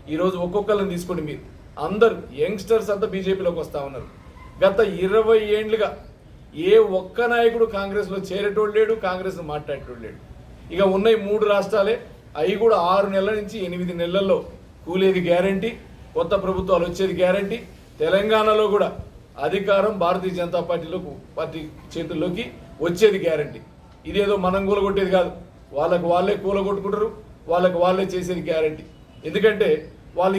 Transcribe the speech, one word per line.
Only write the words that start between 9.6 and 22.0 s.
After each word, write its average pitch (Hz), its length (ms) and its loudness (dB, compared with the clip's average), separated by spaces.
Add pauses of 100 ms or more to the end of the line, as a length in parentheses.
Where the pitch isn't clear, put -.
లేడు. 92 140 -14 (560)
ఇక 185 80 2 (140)
ఉన్న 202 180 2
ఈ 208 40 2 (100)
మూడు 208 160 2 (100)
రాష్ట్రాలే, 202 400 2 (460)
అవి 185 220 0
కూడా 220 140 6 (160)
ఆరు 196 220 4
నెలల 196 260 0
నుంచి 202 160 -10 (120)
ఎనిమిది 175 340 -6
నెలల్లో 185 340 2 (480)
కూలేది 185 360 2 (100)
గ్యారంటీ, 190 400 2 (460)
కొత్త 170 180 0 (100)
ప్రభుత్వాలు 185 460 2
వచ్చేది 185 320 -2
గ్యారంటీ. 196 360 0 (440)
తెలంగాణలో 214 720 2
కూడా 190 140 2 (580)
అధికారం 196 460 2 (100)
భారతీయ 180 360 0
జనతా 175 300 -2
పార్టీలోకి, 165 440 -6 (260)
పార్టీ 156 220 -6 (340)
చేతుల్లోకి 170 500 -4 (400)